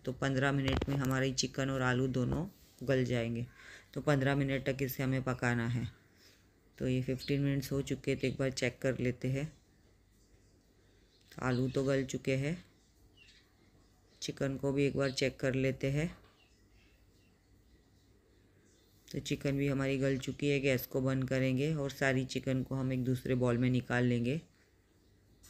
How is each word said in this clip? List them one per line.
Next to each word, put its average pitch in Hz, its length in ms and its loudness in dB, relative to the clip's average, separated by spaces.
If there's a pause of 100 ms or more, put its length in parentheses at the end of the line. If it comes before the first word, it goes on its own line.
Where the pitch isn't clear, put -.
तो 131 80 -4
पन्द्रह 139 400 0
मिनट 135 360 0
में 139 80 0
हमारी 131 360 0
चिकन 135 380 -2
और 135 120 -2
आलू 127 260 2
दोनों 131 380 0 (360)
गल 131 220 2
जाएंगे। 120 420 -2 (480)
तो 143 60 -6
पन्द्रह 139 340 4
मिनट 135 320 0
तक 135 160 0
इसे 135 200 -4
हमें 131 200 2
पकाना 120 460 0
है। 120 380 -4 (720)
तो 131 100 -2
ये 127 140 0
फ़िफ़्टीन 131 380 -2
मिनट्स 139 320 0
हो 139 100 0
चुके 135 280 -4
हैं, 131 100 0
तो 131 60 0
एक 127 120 0
बार 135 120 0
चेक 127 320 -2
कर 131 160 0
लेते 123 300 -2
हैं। 135 180 -2 (1900)
तो - 140 -4
आलू 131 220 2
तो 135 160 0
गल 135 200 2
चुके 131 320 -2
हैं, 147 280 -4 (1600)
चिकन 139 340 -4
को 139 160 -2
भी 143 140 2
एक - 100 0
बार 139 140 2
चेक 131 300 -2
कर 131 140 0
लेते 131 360 0
हैं। 151 280 -2 (3000)
तो 147 80 -4
चिकन 139 360 -2
भी 139 120 2
हमारी 135 300 0
गल 135 200 2
चुकी 135 300 -4
है। 143 120 4
गैस 131 260 2
को 139 140 -2
बंद 131 280 0
करेंगे 131 460 2
और 139 160 -2
सारी 135 340 2
चिकन 131 380 -2
को 131 120 -6
हम 131 180 0
एक 127 120 -2
दूसरे 127 300 0
बाउल 123 240 2
में 127 120 4
निकाल 123 340 2
लेंगे 123 360 2 (1080)